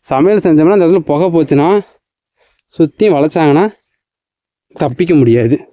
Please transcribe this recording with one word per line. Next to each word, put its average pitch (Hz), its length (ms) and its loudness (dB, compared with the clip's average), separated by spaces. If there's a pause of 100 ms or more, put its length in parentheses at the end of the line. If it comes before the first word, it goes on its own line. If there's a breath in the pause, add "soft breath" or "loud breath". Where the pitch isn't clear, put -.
சமையல் 180 400 0
செஞ்சோம்னா 165 320 2
அந்த 180 80 2
இடத்துல 170 240 0
புகை 156 260 -2
போச்சுன்னா 151 340 0 (1080)
சுத்தி 165 280 -2 (100)
வளைச்சாங்கன்னா 151 500 0 (1080)
தப்பிக்க 160 460 -4
முடியாது. 117 340 0 (180)